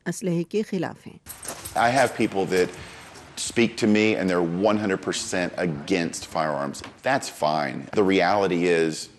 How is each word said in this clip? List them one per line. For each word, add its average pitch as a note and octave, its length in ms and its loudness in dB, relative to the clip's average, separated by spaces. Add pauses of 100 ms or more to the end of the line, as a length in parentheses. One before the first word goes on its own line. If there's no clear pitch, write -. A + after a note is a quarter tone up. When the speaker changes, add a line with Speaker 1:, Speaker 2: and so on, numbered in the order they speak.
Speaker 1:
اسلحے F3 380 -2
کے G#3 180 -2
خلاف F3+ 460 -6
ہیں۔ - 100 -18 (640)
Speaker 2:
I A#2 120 4
have C3+ 160 4 (140)
people G2 240 2
that F2+ 200 4 (760)
speak - 280 2
to G#2+ 300 2
me G#2+ 240 4
and F#2+ 80 0
they're F2 360 2
one G#2+ 120 4
hundred G2 220 0 (100)
percent F2+ 580 -2
against D#2+ 680 -4
firearms. D2 480 -2 (240)
That's C3 220 -2 (140)
fine. D2+ 360 0 (200)
The G2 80 4
reality F#2 600 4
is E2 200 4 (300)